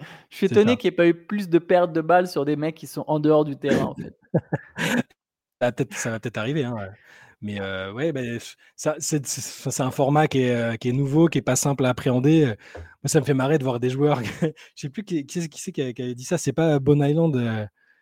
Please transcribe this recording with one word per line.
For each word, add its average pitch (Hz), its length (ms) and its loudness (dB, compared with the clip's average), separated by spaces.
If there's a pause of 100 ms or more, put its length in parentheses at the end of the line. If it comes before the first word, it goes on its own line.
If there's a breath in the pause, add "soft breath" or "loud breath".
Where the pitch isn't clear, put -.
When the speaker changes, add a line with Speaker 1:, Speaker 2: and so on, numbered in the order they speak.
(300 loud breath)
Speaker 1:
Je - 60 -20
suis 196 120 0
Speaker 2:
C'est 117 60 0
Speaker 1:
étonné 214 180 6
Speaker 2:
ça. 247 40 2
Speaker 1:
qu'il 220 100 -2
y 175 60 0
ait - 40 -8
pas 170 120 6
eu 170 60 6
plus 196 340 -6
de 165 100 4
pertes 175 340 4
de 160 80 0
balles 175 280 4
sur 143 160 -2
des 147 100 0
mecs 156 220 -4
qui - 100 -18
sont - 220 -10
en 151 100 0
dehors 151 260 4
du 143 120 -8
terrain, 135 300 0
en - 80 -8
fait. - 220 -14 (160)
Speaker 2:
<laughs> - 840 -4 (440)
Ça 123 80 2
va 120 40 -4
peut-être, - 220 -4
ça - 160 -6
va 113 100 -6
peut-être - 160 -8
arriver, 131 280 -2
hein, 120 140 -6
euh. 101 80 -10 (540 soft breath)
Mais, 104 200 -8
euh, 95 320 -8
ouais, 147 200 -4
ben, 120 260 -6
f-, - 180 -18 (200 soft breath)
ça, 156 220 -4
c'est, 151 280 -4
c'est, - 440 -10
c'est 139 120 -4
un 127 80 -2
format 147 380 2
qui 135 120 0
est, 123 140 2
euh, 117 220 -2
qui 123 140 -4
est - 20 0
nouveau, 139 360 4
qui 147 100 0
est 131 40 -2
pas 127 140 0
simple 139 300 0
à - 20 4
appréhender. 139 560 2
Euh, 113 100 0 (480 loud breath)
moi, - 40 -6
ça 151 140 2
me 131 40 -2
fait 143 100 0
marrer 135 240 2
de 135 60 -4
voir 120 160 -2
des 127 100 0
joueurs. 139 320 0
<laughs> 101 200 -8
Je 156 100 -2 (220 loud breath)
sais - 160 -10
plus 214 120 -10
qui, 165 240 -6
qui 175 140 -8
c'est, 165 80 -6
qui - 120 -18
c'est 185 120 -12
qui 156 100 -4
a, 127 100 -4
qui 127 100 -8
a 123 120 -4
dit 123 100 -14
ça. 170 140 -2
C'est 139 140 -4
pas 160 260 2
Bone 143 220 4
Island, 151 360 2
euh, 113 300 -2 (360)